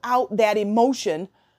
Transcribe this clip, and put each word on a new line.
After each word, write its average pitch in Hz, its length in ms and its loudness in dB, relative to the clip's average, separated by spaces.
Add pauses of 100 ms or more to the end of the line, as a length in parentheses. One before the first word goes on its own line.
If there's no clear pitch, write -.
out 247 320 0
that 208 220 2
emotion 208 720 0 (300)